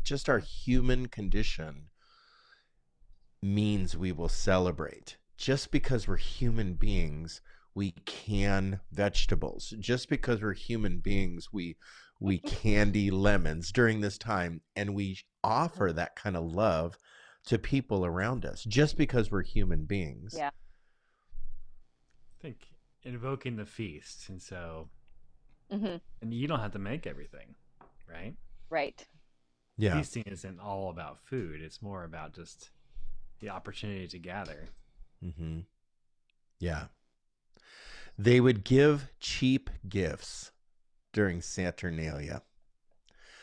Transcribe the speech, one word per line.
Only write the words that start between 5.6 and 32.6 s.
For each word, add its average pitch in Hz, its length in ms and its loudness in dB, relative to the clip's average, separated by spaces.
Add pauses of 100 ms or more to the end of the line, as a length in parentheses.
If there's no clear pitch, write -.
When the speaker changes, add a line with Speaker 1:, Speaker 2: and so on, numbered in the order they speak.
Speaker 1:
because 127 360 2
we're 95 120 4
human 110 560 2
beings, 82 680 2 (340)
we 98 180 -2 (120)
can 98 760 2 (120)
vegetables. - 880 4
Just 120 280 -2
because 120 340 0
we're 104 120 -2
human 104 460 0
beings, 92 520 2
we, 87 240 -6 (440)
we 98 180 2
Speaker 2:
<laughs> - 80 -8 (160)
Speaker 1:
candy 104 480 6
lemons 92 600 4
during 110 280 4
this 101 180 -4
time, 87 420 -4 (160)
and 101 180 -4
we 95 240 -4 (240)
offer 110 500 0
that 82 240 -4
kind 95 200 -4
of 82 160 -2
love 85 440 0 (500)
to 113 120 2
people 113 480 0
around 98 380 -2
us - 180 -8
just 131 340 2
because 127 340 2
we're 95 120 2
human 87 440 4
beings. 87 500 -4
Speaker 2:
Yeah. 143 140 -4 (1900)
Speaker 3:
I - 40 -20
think 127 240 -14 (360)
invoking 127 540 -6
the 104 100 -8
feast, - 600 -12
and 92 120 -12
so, 82 480 -12 (840)
Speaker 2:
Mm-hmm. 196 260 -6 (220)
Speaker 3:
and 113 140 -8
you 131 140 -4
don't 156 100 -2
have 107 140 -4
to 101 80 -8
make 120 260 -6
everything, 69 480 -14 (540)
right? 90 260 -14 (360)
Speaker 2:
Right. - 360 -4 (720)
Speaker 1:
Yeah. 104 160 2
Speaker 3:
Feasting 110 320 -2
isn't 95 320 -14
all 98 320 -6
about 80 340 -12
food. 82 380 -8
It's - 180 -16
more 98 220 -10
about 85 320 -12
just - 360 -20 (680)